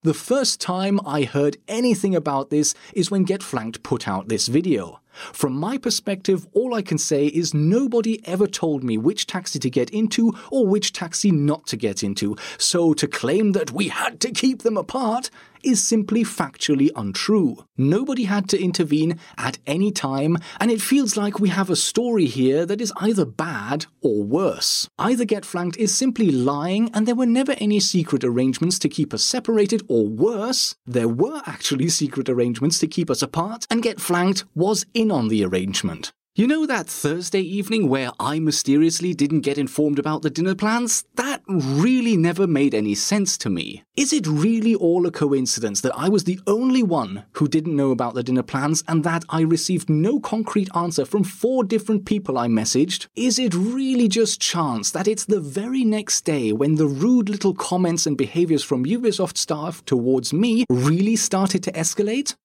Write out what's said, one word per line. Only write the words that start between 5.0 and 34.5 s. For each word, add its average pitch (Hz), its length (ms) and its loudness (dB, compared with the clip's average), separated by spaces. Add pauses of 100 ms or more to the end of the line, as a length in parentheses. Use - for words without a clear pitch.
From - 400 -4
my 190 240 -4
perspective, 190 760 -2
all 240 200 0
I 220 80 -2
can 180 160 -2
say 147 300 0
is 156 260 -2
nobody 220 720 2
ever 185 200 0
told 151 360 -2
me 113 140 0
which 147 300 0
taxi - 320 -6
to 131 100 -2
get 123 220 0
into 220 420 2 (180)
or 262 140 2
which 202 260 0
taxi 185 400 -2
not 147 360 0
to 117 100 -6
get 104 260 -4
into, 101 320 -2 (220)
so 170 380 2
to 151 120 -2
claim 196 440 0
that 180 200 0
we 165 180 -2
had - 320 -6
to 247 100 -2
keep 262 320 0
them 226 120 0
apart 233 540 -2 (340)
is 254 180 2
simply 220 420 2
factually 143 720 0
untrue. 120 680 0 (120)
Nobody 233 480 2
had 196 240 -2
to 202 120 2
intervene 165 580 0 (180)
at 131 280 -4
any 190 260 0
time, 151 460 0 (220)
and 226 100 2
it 226 120 0
feels 269 360 2
like 202 220 -2
we 196 100 4
have 185 200 0
a 170 60 2
story 226 500 0
here 131 400 2
that 202 160 -4
is 208 160 -4
either 196 280 2
bad 135 600 -6 (160)
or 107 220 2
worse. 127 640 -2 (100)
Either 233 260 0
Get 202 200 -2
Flanked 175 320 -6
is 208 180 0
simply 233 360 2
lying 147 640 0
and 214 140 2
there 240 80 0
were 254 100 2
never 262 280 2
any 208 260 2
secret 160 440 0
arrangements 131 560 2
to 151 100 0
keep - 240 -2
us 110 100 -2
separated, 226 640 0
or 113 200 2
worse, 226 680 0 (100)
there 120 220 0
were 214 380 0
actually 143 440 -2
secret 135 400 -2
arrangements 123 500 2
to - 80 2
keep 165 220 -2
us 127 120 0
apart, 190 480 -4
and 226 120 2
Get 220 200 -2
Flanked 180 420 2 (100)